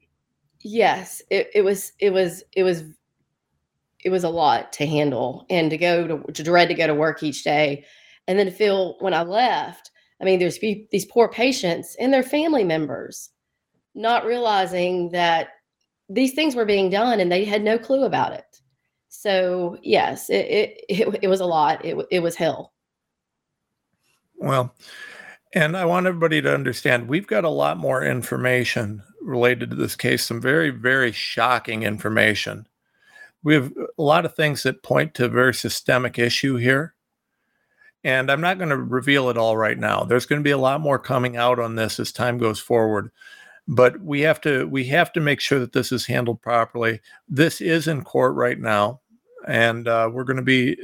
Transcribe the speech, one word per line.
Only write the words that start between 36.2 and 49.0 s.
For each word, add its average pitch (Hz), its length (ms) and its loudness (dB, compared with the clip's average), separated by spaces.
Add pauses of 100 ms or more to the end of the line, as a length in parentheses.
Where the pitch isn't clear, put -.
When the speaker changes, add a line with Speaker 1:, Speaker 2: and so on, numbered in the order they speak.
Speaker 2:
here. 135 360 0 (1080)
And 131 260 0
I'm 143 120 0
not 185 180 0
gonna 156 160 -2
reveal 127 540 0
it 117 80 0
all 113 180 2
right 110 220 0
now. 107 260 0
There's 120 220 0
gonna 147 160 -2
be 143 100 2
a 143 60 2
lot 135 240 0
more 139 180 0
coming 123 380 -2
out 120 200 2
on 113 180 -4
this 113 260 -4
as 104 100 -8
time 120 260 -2
goes 110 220 -2
forward. 110 520 0 (540)
But 123 360 4
we 143 200 -4
have 156 200 2
to, 143 260 0
we 135 180 -2
have 160 280 2
to 170 80 0
make 147 180 2
sure 139 200 0
that 123 120 -4
this 131 220 -2
is 120 120 -2
handled 120 360 -2
properly. 117 580 -2 (300)
This 151 320 2
is 165 260 0
in 147 160 -2
court 131 320 0
right 123 240 0
now. 107 400 0 (480)